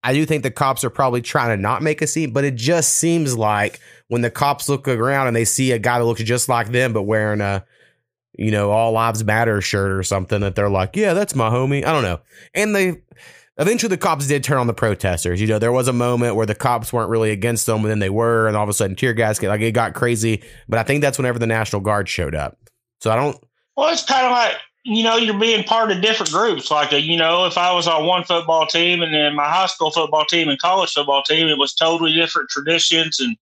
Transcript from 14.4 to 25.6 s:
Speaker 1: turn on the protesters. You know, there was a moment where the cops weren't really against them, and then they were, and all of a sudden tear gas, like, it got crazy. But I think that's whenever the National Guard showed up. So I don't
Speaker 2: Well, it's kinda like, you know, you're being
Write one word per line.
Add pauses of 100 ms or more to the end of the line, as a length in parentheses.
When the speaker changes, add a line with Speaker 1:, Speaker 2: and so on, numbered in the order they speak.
Speaker 1:
turn
on
the
protesters.
You
know,
there
was
a
moment
where
the
cops
weren't
really
against
them,
and
then
they
were,
and
all
of
a
sudden
tear
gas,
like,
it
got
crazy. (260)
But
I
think
that's
whenever
the
National
Guard
showed
up. (440)
So
I
don't (400)
Speaker 2:
Well,
it's
kinda
like, (300)
you
know,
you're
being